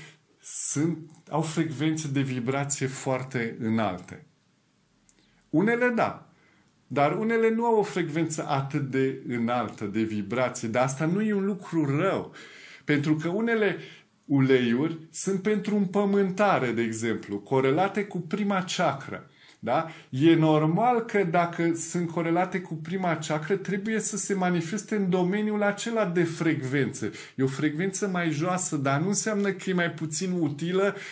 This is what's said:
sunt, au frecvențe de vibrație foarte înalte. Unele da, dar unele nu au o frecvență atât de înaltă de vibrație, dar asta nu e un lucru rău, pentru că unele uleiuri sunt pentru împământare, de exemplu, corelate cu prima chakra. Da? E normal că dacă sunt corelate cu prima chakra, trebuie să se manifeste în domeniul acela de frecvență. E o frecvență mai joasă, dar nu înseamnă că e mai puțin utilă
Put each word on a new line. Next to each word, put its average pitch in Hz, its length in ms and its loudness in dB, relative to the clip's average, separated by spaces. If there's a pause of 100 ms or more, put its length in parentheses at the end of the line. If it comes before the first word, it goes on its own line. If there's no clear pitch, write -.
(420)
sunt, - 680 -2 (200)
au 151 120 0
frecvențe 156 640 -2
de 135 140 0
vibrație 131 680 -2
foarte 127 720 -4
înalte. 107 640 -2 (1200)
Unele 233 380 4
da, 214 420 0 (580)
dar 147 320 2
unele 226 300 2
nu 226 160 0
au 226 120 4
o 202 60 6
frecvență 160 640 -2
atât 135 420 -2
de 131 380 0
înaltă 117 580 -2
de 101 160 -2
vibrație, 110 640 -2
dar 120 160 2
asta 139 220 0
nu 185 160 0
e 214 120 0
un 196 120 0
lucru 165 540 -2
rău, 165 340 -2 (500)
pentru 147 320 2
că 156 120 -2
unele 214 500 0 (480)
uleiuri 131 720 4 (140)
sunt 190 300 -2
pentru 208 340 0
împământare, 196 960 2
de 113 100 0
exemplu, 110 580 -2
corelate 165 680 2
cu 185 140 -8
prima 202 460 -2 (100)
chakra. 139 480 -2 (360)
Da? 147 280 0 (220)
E 156 260 6
normal 160 640 4
că 208 220 0
dacă 170 520 0
sunt 175 340 -4
corelate 180 520 0
cu 175 120 -10
prima 165 440 -2
chakra, 156 400 -2
trebuie 202 420 -2
să 214 180 -4
se - 160 -2
manifeste 180 600 0
în 196 140 0
domeniul 208 540 2
acela 208 420 0
de 175 180 2
frecvență. 135 880 0 (240)
E 131 80 0
o 135 40 6
frecvență 156 600 -2
mai 175 240 0
joasă, 175 440 0
dar 139 260 2
nu 180 60 0
înseamnă 202 440 0
că 190 180 -6
e 185 40 2
mai 175 180 2
puțin 160 400 -4
utilă 175 640 0 (160)